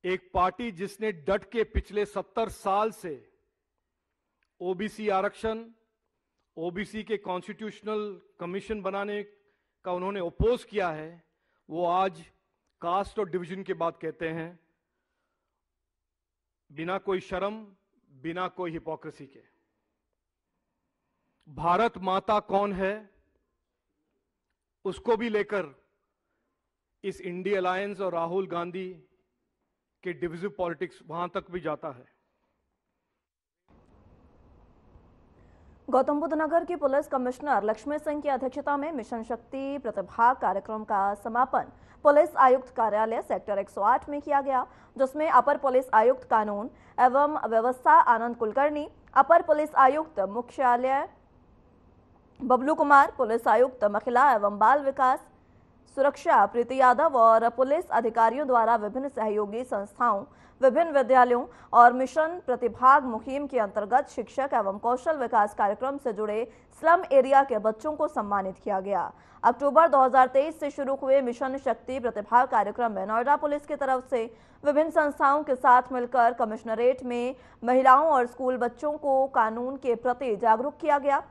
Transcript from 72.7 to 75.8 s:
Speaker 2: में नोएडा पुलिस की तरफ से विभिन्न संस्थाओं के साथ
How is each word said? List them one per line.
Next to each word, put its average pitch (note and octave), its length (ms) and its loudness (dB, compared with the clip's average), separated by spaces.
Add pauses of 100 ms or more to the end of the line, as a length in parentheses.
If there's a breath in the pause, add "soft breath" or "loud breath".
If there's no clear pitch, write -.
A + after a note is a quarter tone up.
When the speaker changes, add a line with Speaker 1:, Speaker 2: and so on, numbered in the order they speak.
Speaker 2:
में F#3+ 140 -6
नोएडा A#3+ 300 0
पुलिस D4 300 -4
की D4+ 100 -8
तरफ C4 340 -4
से A#3 140 -2 (400 soft breath)
विभिन्न D4 260 2
संस्थाओं D4 540 2
के C#4+ 120 -2
साथ B3+ 360 4